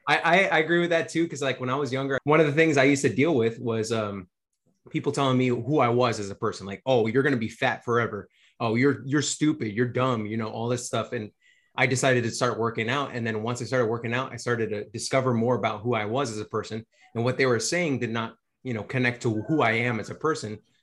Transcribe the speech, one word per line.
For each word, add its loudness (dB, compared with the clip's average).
I, 4
I, 4
I 2
agree 2
with 0
that 0
too. 0
'Cause, -12
like, -2
when -4
I -2
was -2
younger, -2
one 6
of 4
the 2
things 4
I 6
used 4
to 4
deal 2
with 0
was, -2
um, -4
people -2
telling 2
me 4
who 0
I 4
was 2
as -6
a -10
person. -6
Like, -12
"Oh, 4
you're 2
gonna 2
be -4
fat -2
forever. -2
Oh, 0
you're, 2
you're 0
stupid. -2
You're 0
dumb," 0
you -6
know, -4
all -6
this -4
stuff. -4
And -8
I 2
decided 2
to -2
start -2
working -2
out. -2
And -4
then -4
once -4
I -6
started 0
working -4
out, -4
I -12
started -2
to -6
discover 0
more 2
about -2
who -2
I -2
was -2
as -8
a -8
person. -6
And -2
what 0
they 2
were 4
saying -2
did -4
not, -4
you -6
know, -6
connect -2
to 0
who 2
I 4
am 0
as -8
a -12
person. -4